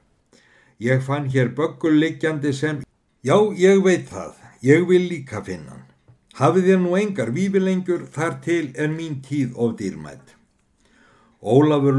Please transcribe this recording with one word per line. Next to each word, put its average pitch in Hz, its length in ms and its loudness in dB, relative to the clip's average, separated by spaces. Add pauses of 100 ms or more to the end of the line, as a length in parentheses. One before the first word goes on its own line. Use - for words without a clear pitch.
(800)
Ég 131 220 0
fann 139 280 -4
hér 127 240 0
böggul 156 460 0
liggjandi 156 520 -2
sem," 143 300 -4 (400)
"Já, 135 140 2 (180)
ég 185 280 4
veit 175 260 2
það, 90 260 -14 (280)
ég 156 260 4
vil 180 220 4
líka 131 320 -10
finna 82 280 -12
hann. - 140 -20 (500)
Hafið 170 320 2
þér 185 160 4
nú 175 160 0
engar 196 320 -2
vífilengjur, 185 800 -2
þar 160 220 -4 (100)
til 165 320 -4
er 151 160 -4
mín 156 320 -8
tíð 135 320 -4
of 113 240 -2
dýrmæt." 78 540 -10 (1200)
Ólafur 139 440 4